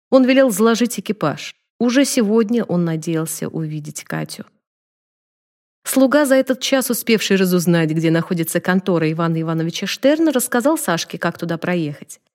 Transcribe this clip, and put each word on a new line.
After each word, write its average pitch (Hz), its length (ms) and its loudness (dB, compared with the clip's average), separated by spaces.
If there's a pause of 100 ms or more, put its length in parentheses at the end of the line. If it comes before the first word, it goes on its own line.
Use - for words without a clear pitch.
(100)
он 262 140 6
велел 262 260 4
заложить 220 480 2
экипаж. - 560 -6 (240)
Уже 247 260 2
сегодня 226 600 2
он 175 200 0
надеялся 160 640 -4
увидеть 151 560 -8
Катю. - 400 -10 (1400)
Слуга, 269 420 2
за 262 100 4
этот 262 240 0
час 262 300 -2
успевший 208 460 0
разузнать, 175 540 2
где 160 200 0
находится 165 500 -2
контора 180 500 0
Ивана 165 320 -2
Ивановича 165 440 -4
Штерна, 311 440 2
рассказал 254 480 0
Сашке, 170 400 -4
как - 200 -4
туда 170 200 -6
проехать. 160 600 -6 (140)